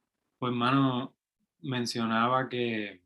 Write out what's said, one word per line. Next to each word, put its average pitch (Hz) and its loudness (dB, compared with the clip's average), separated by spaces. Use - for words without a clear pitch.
Pues, 123 -2
mano, 131 2
mencionaba 120 0
que, 110 -4